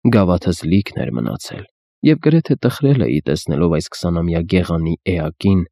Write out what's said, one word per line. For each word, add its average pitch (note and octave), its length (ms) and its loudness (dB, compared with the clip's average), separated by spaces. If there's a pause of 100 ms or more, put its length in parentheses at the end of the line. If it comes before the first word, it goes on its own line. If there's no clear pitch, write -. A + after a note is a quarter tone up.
Գավաթս F#2 580 2
լիքն F#2+ 380 0
էր B1 120 -4
մնացել, - 520 -8 (380)
և D#3 180 4
գրեթե D#3 360 2
տխրել C3+ 440 2
էի, C#2 200 0
տեսնելով D#2+ 540 0
այս D#2 140 -2
քսանամյա E2+ 560 -2
գեղանի E2+ 500 0 (120)
էակին F2 640 -2